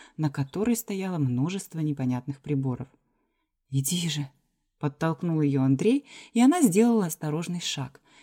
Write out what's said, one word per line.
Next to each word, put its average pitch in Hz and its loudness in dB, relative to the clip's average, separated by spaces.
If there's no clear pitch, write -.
на 156 0
которой 185 -2
стояло 190 -4
множество 151 -2
непонятных 139 -4
приборов. 135 -4
«Иди 165 -2
же», 147 -6
подтолкнул 160 -2
её 139 2
Андрей, 170 2
и 226 4
она 311 6
сделала 220 4
осторожный 165 -6
шаг. - -8